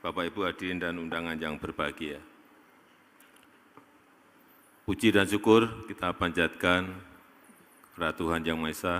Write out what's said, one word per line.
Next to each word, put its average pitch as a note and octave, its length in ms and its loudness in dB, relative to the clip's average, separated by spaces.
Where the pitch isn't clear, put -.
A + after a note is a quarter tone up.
Bapak F2 240 -2
Ibu G2 160 -4
hadirin F2+ 400 -4
dan F2 160 -4
undangan E2 400 -6
yang D#2 160 -4
berbahagia. D2+ 640 -6
Puji G#2 320 4
dan F#2+ 160 6
syukur A2 560 4
kita F#2 320 -4
panjatkan F2+ 720 2
kepada E2 160 -2
Tuhan E2 320 -2
Yang D#2+ 160 0
Maha D#2 160 -2
Esa F2 260 -2